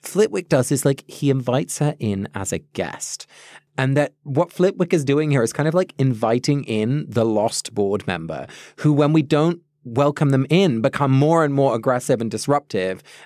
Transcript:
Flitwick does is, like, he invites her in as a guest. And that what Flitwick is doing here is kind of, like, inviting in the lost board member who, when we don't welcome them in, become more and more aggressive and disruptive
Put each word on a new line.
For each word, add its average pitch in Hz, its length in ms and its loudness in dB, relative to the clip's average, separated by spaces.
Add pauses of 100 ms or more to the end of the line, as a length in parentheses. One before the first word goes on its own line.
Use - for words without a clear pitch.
Flitwick 196 460 -2
does 131 240 2
is, 135 120 -2
like, 139 240 0
he - 220 -2
invites 127 480 -2
her 147 220 0
in 101 340 -4
as 98 180 -6
a 82 60 -4
guest. - 720 -10 (500)
And 135 180 0
that 147 160 0 (120)
what 151 280 -2
Flitwick 185 400 0
is 160 120 2
doing 147 260 0
here 135 140 2
is 113 80 -2
kind 151 160 -2
of, 160 40 -2
like, 185 260 0
inviting 127 640 0
in 113 440 -2
the 117 160 0
lost 107 480 -2
board 101 360 -2
member 80 400 -6 (300)
who, 151 140 2
when 147 200 4
we 156 100 4
don't 160 380 0 (240)
welcome 143 460 0
them 135 180 2
in, 156 320 2
become 135 300 0
more 151 340 4
and 143 80 0
more 139 220 2
aggressive 123 460 0
and 113 100 -4
disruptive 107 720 -2 (240)